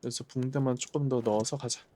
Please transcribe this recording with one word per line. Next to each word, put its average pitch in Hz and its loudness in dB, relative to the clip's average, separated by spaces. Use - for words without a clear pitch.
그래서 120 -6
붕대만 127 0
조금 143 -2
더 127 2
넣어서 113 2
가자. 131 -6